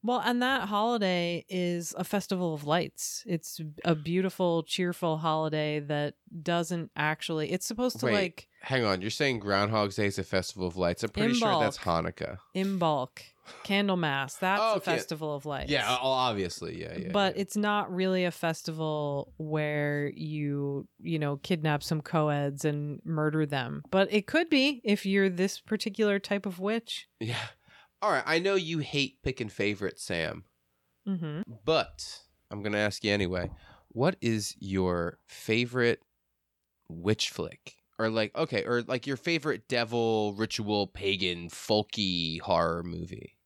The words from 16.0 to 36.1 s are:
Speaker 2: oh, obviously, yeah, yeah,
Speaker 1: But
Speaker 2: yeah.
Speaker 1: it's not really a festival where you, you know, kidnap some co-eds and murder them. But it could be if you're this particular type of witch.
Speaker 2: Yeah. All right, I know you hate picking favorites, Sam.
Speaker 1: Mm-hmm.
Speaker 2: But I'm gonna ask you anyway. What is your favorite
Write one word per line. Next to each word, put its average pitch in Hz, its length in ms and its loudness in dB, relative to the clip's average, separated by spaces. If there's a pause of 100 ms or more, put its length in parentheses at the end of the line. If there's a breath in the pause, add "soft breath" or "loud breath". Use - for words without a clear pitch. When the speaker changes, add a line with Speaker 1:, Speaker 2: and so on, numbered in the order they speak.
Speaker 2:
oh, 131 100 2
obviously, 98 680 0
yeah, 82 160 -8
yeah, 180 140 -6
Speaker 1:
But 196 240 2
Speaker 2:
yeah. 196 60 -4
Speaker 1:
it's 196 160 -4
not 208 360 0
really 185 300 2
a 175 80 2
festival 156 1040 -2
where 147 800 0
you, 143 720 -2 (140)
you 160 180 0
know, 143 240 0
kidnap 151 400 2
some 160 160 0
co-eds 143 640 0
and 147 400 -2
murder 156 420 2
them. 143 460 -2
But 190 220 4
it 208 140 2
could 330 220 2
be 269 360 4
if 208 200 2
you're 196 240 4
this 185 300 0
particular 208 600 0
type 202 260 -2
of 180 120 -6
witch. 214 520 -4 (100)
Speaker 2:
Yeah. 113 160 -4 (640 loud breath)
All 208 100 2
right, 139 140 2
I 160 140 2
know 196 160 2
you 165 240 0
hate 139 440 -2
picking 123 260 -4
favorites, 101 560 -2
Sam. 82 400 -2 (600)
Speaker 1:
Mm-hmm. 160 360 -4 (240)
Speaker 2:
But - 560 -2 (280)
I'm 101 140 -8
gonna 104 140 0
ask 104 260 0
you 104 80 2
anyway. 90 400 0 (380 loud breath)
What 147 320 0
is 110 360 0
your 90 680 0
favorite 120 760 0 (840)